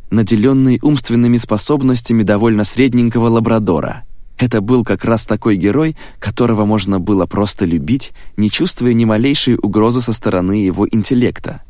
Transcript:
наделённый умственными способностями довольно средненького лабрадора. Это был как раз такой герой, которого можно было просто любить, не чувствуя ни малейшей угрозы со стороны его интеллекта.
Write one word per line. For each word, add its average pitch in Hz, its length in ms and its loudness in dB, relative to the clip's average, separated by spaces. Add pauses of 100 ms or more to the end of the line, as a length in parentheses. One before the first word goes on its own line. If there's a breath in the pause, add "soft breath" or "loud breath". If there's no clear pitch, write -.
наделённый 117 720 2
умственными 120 560 2
способностями 120 840 0
довольно 104 400 2
средненького 117 640 0
лабрадора. 110 760 0 (360)
Это 120 200 0
был 117 240 2
как 101 220 -4
раз 113 220 0
такой 107 280 0
герой, 120 400 0 (240 loud breath)
которого 107 460 0
можно 101 340 0
было 92 280 0
просто 101 380 -2
любить, 82 460 -2 (260 soft breath)
не 104 120 2
чувствуя 123 440 -2
ни 117 120 2
малейшей 120 500 2
угрозы 110 460 2
со 120 120 -2
стороны 98 520 0
его 95 240 0
интеллекта. 113 800 -2